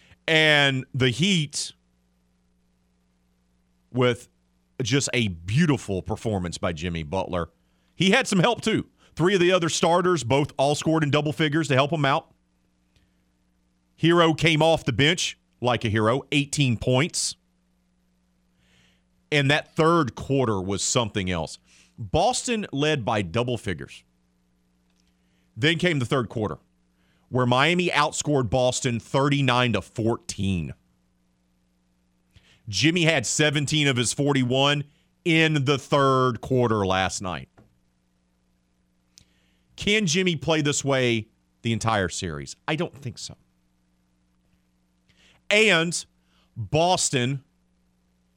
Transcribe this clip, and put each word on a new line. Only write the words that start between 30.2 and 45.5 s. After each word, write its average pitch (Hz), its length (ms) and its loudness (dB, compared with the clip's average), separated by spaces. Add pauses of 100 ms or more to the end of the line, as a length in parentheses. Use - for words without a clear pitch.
Jimmy 156 380 2
had 156 200 2
seventeen 151 600 0
of 135 80 2
his 120 160 0
forty-one 139 720 0 (400)
in 160 400 2
the 139 140 2
third 131 640 2
quarter 113 440 0
last 92 360 0
night. 82 260 -10 (2250)
Can 208 280 0
Jimmy 175 320 0
play 156 240 0
this 143 240 -2
way 123 420 0 (340)
the 117 120 -2
entire 107 340 0
series? 73 480 -10 (100)
I 156 120 -4
don't 170 180 -6
think 131 220 -14
so. - 180 -16 (2250)
And 185 560 2 (500)